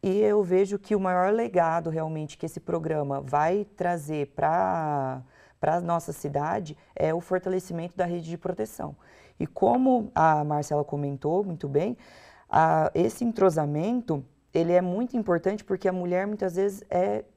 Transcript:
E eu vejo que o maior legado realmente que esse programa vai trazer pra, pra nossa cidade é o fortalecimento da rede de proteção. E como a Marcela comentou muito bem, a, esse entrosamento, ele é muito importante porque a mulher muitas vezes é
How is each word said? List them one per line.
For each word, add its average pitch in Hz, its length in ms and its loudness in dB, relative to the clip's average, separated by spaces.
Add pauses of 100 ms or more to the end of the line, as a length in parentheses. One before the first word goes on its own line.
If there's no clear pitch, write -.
E 196 180 2
eu 208 220 4
vejo 190 360 2
que 208 160 -2
o 202 60 2
maior 185 320 2
legado 170 580 2
realmente 156 480 -4
que 165 80 -8
esse 165 140 -10
programa 147 600 -2
vai 151 440 0 (120)
trazer 156 520 -2
pra, 151 960 0 (360)
pra 160 220 0
nossa 170 320 -2
cidade 151 640 -4 (180)
é 156 180 0
o 170 80 -2
fortalecimento 180 760 -4
da 175 80 0
rede 175 240 -4
de 170 100 -8
proteção. 175 560 -8 (460)
E 156 60 -2
como 247 680 2
a 156 300 4
Marcela 147 400 -2
comentou 147 580 -2
muito 165 260 -6
bem, 170 280 0 (520)
a, 160 460 4
esse 208 300 0
entrosamento, 170 1000 0 (300)
ele 165 180 2
é 180 80 8
muito 202 360 -2
importante 196 480 0
porque 190 240 -2
a 185 40 2
mulher 180 360 -2
muitas 196 260 -4
vezes 196 340 -2
é 196 360 0 (120)